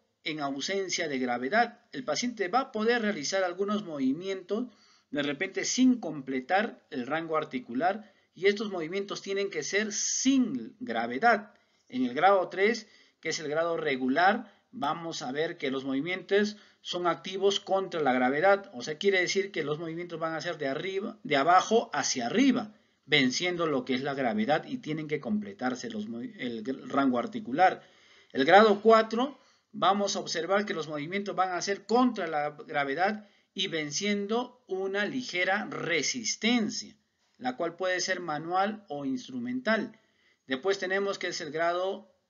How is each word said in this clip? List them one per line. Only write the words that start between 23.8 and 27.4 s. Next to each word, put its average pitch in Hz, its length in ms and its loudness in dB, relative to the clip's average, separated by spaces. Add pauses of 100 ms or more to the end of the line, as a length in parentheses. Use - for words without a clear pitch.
que 131 100 0
es 127 60 -2
la 139 120 -4
gravedad 131 520 0
y 143 140 -6
tienen 156 280 -6
que 147 140 -4
completarse 113 680 -4
los 107 200 -8
movi-, 117 280 -10
el 120 260 -6
gr-, 131 260 -8
rango 135 280 2
articular. 117 640 2 (520)